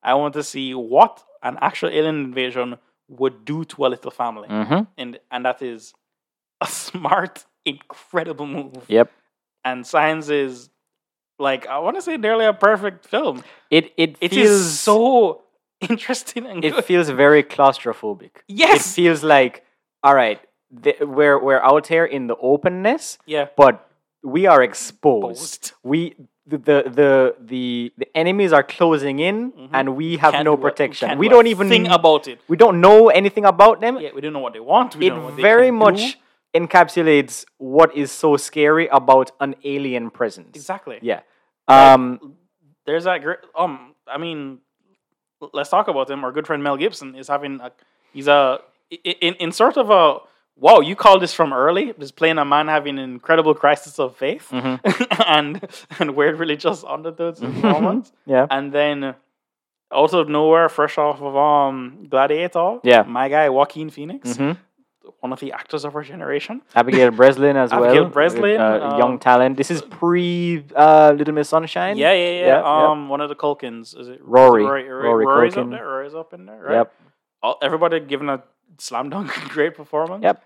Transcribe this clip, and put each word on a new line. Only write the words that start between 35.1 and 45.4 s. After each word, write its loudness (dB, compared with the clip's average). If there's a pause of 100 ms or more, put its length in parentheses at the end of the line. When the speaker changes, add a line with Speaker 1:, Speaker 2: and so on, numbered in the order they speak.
Speaker 1:
don't -8
know -12
what -16
they -6
Speaker 2:
very 6
Speaker 1:
can 0
Speaker 2:
much 2 (540)
Speaker 1:
do. 2
Speaker 2:
encapsulates 0 (140)
what 4
is -6
so 0
scary 0
about 4 (100)
an -6 (100)
alien -6
presence. -10
Speaker 1:
Exactly. -14
Speaker 2:
Yeah. -6 (480)
Speaker 1:
Like, 8 (160)
Speaker 2:
Um, -4 (520)
Speaker 1:
there's -4
that -2
gr-, -8 (140)
um, -6 (120)
I -12
mean, -12 (800)